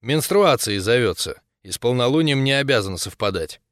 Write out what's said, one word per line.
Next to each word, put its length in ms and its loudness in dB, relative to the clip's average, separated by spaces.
Менструацией 760 2
зовется. 600 0
И 80 -14
с 60 -8
полнолунием 680 0
не 80 0
обязана 460 0
совпадать. 640 -6